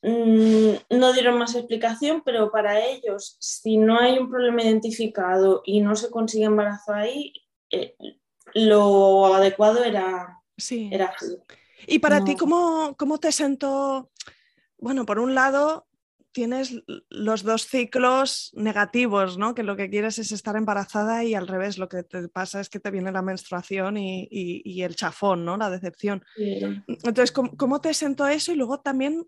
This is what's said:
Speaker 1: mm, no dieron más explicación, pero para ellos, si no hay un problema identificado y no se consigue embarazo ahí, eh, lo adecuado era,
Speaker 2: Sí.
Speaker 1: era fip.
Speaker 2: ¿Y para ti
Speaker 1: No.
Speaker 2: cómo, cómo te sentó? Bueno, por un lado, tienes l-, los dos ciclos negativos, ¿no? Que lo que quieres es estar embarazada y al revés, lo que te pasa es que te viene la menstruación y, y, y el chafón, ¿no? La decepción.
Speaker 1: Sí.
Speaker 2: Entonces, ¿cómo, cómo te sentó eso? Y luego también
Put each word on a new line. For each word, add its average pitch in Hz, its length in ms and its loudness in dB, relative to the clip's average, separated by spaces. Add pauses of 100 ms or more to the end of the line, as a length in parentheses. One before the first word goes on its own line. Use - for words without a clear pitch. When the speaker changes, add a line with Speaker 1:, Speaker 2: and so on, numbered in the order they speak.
Speaker 1:
mm, 220 960 4
no 254 140 6
dieron 247 260 4
más 233 160 -2
explicación, 240 680 -2
pero 220 260 0
para 214 340 0
ellos, 220 560 -6
si - 380 -2
no 220 200 6
hay 254 200 4
un 254 120 -2
problema 240 320 0
identificado 214 1000 2
y 208 160 2
no 208 160 2
se 233 140 -6
consigue 220 340 0
embarazo 208 480 0
ahí, 247 400 -4 (380)
eh, - 240 -6 (600)
lo 196 800 6
adecuado 208 500 4
era, 185 580 -4 (140)
Speaker 2:
Sí. 226 360 -8
Speaker 1:
era 190 260 -2
fip. - 220 -10 (460)
Speaker 2:
¿Y - 140 2
para 294 240 4
ti - 80 0
Speaker 1:
No. 262 60 -4
Speaker 2:
cómo, 320 580 0
cómo 302 220 -2
te 311 140 0
sentó? 277 760 -2 (680)
Bueno, 247 280 -4
por 208 120 -2
un 254 160 0
lado, 277 520 2 (460)
tienes 254 380 -4
l-, 233 140 -14 (240)
los 214 340 -4
dos 220 240 -2
ciclos 254 880 0
negativos, 208 840 0
¿no? 220 160 -2
Que 240 80 -6
lo 202 140 -4
que 196 140 -6
quieres 214 280 -2
es 214 140 -8
estar 208 240 -6
embarazada 220 680 -2
y 226 100 0
al 185 140 -4
revés, 190 300 -4
lo 185 100 -8
que 180 160 -8
te 175 240 -12
pasa 190 320 -8
es 196 80 -12
que 208 120 -14
te 202 100 -8
viene 190 220 -6
la 185 100 -4
menstruación 190 760 -6
y, 190 340 -8
y, 180 340 -8
y 185 180 -8
el 175 140 -6
chafón, 180 480 -2
¿no? 175 120 -4
La 214 140 -4
decepción. 185 520 -6 (140)
Speaker 1:
Sí. 202 240 -4 (260)
Speaker 2:
Entonces, 240 460 0
¿cómo, 254 240 -2
cómo 277 240 0
te 311 140 -2
sentó 285 340 -2
eso? 302 240 -2
Y 320 40 -2
luego 262 240 -4
también 285 480 -4